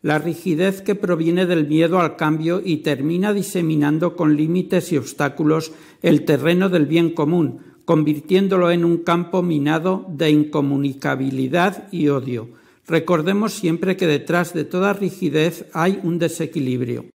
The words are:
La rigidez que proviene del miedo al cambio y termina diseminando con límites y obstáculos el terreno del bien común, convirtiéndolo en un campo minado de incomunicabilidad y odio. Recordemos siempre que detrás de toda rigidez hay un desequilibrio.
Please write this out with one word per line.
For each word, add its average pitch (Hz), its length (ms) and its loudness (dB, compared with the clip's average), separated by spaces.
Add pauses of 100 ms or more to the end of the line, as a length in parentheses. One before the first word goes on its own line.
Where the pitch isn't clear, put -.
La 151 200 0
rigidez 170 600 -2
que 202 140 -2
proviene 175 500 0
del 170 220 0
miedo 160 320 2
al 165 160 0
cambio 160 500 0
y 165 140 -2
termina 160 540 -2
diseminando 160 840 0
con 151 220 2
límites 170 560 0
y 156 40 0
obstáculos 151 760 -2 (300)
el 160 220 4
terreno 170 440 2
del 170 180 2
bien 165 280 2
común, 156 480 0 (220)
convirtiéndolo 175 880 2
en 175 140 2
un 170 140 4
campo 175 440 0
minado 160 680 0
de 156 220 0
incomunicabilidad 139 1600 0
y 156 200 2
odio. 123 400 -4 (360)
Recordemos 170 680 0
siempre 175 420 -2
que 185 100 -2
detrás 165 480 0
de 156 80 -2
toda 185 300 -2
rigidez 170 800 -2
hay 180 320 0
un 170 160 -2
desequilibrio. 131 840 -4 (140)